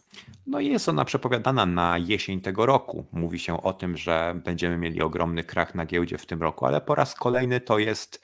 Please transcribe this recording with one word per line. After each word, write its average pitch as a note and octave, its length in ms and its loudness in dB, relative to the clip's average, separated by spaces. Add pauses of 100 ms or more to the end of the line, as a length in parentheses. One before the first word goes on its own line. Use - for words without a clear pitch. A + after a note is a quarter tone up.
(480)
No C#4 120 -2
i C#4+ 80 0
jest B3 220 2
ona D3 160 2
przepowiadana B2 600 2
na F2 320 2
jesień F#2 440 -2
tego G2 240 0
roku. B2 460 2
Mówi E2+ 280 -4
się E2+ 220 -4
o F#2 120 0
tym, F2+ 240 -6
że E2+ 480 0
będziemy F2 320 0
mieli E2 240 -2
ogromny E2 420 0
krach - 320 -2
na E2 100 -2
giełdzie F2 320 -2
w - 80 -16
tym E2 160 -6
roku, D#2 240 0
ale C#2 160 2
po D3 140 0
raz C#3 200 2
kolejny B2 460 0
to G#2+ 180 2
jest, - 440 -4